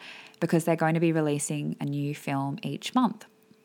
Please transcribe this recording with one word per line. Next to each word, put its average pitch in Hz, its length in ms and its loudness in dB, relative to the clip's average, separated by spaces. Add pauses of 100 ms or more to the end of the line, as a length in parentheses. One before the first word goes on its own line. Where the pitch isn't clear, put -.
(400)
because 165 240 4
they're 165 120 2
going 160 180 2
to 165 60 2
be 165 120 4
releasing 147 720 0
a 143 40 -2
new 143 280 -2
film 139 480 -4
each - 320 -8
month. 247 320 0 (400)